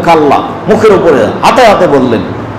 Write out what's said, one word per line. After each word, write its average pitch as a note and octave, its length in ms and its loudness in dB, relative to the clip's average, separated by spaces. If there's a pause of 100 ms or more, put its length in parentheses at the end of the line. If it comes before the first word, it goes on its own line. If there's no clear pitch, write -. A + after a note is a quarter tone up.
"কাল্লা", D#3 380 2 (260)
মুখের G#3+ 240 2
উপরে E3 340 2 (160)
হাতে A3+ 260 2
হাতে G3 200 2
বললেন, B2+ 320 0 (400)